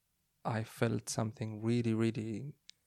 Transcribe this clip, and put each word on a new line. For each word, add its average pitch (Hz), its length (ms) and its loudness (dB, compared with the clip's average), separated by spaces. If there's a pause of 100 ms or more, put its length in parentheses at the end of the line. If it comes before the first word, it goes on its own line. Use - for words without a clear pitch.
(460)
I 110 180 0
felt 113 460 0
something 110 540 -4
really, 117 320 4
really 113 580 0 (340)